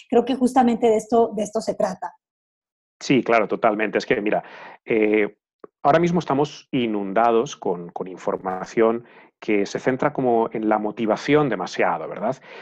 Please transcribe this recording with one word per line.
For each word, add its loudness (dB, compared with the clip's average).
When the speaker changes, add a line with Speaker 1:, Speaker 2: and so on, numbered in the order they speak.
Speaker 1:
creo 4
que -2
justamente 2
de 4
esto, 2
de -4
esto -6
se -4
trata. -6
Speaker 2:
Sí, 2
claro, 4
totalmente. 0
Es -6
que, 0
mira, -2
eh, 2
ahora 4
mismo 2
estamos -4
inundados 0
con, -6
con -10
información -2
que 0
se -8
centra -2
como 0
en -4
la 2
motivación 0
demasiado, -2
¿verdad? -6